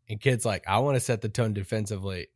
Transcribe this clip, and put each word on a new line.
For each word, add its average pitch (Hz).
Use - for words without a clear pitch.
And 107
Kid's 127
like, 98
"I 95
wanna 135
set 120
the 110
tone 110
defensively," 98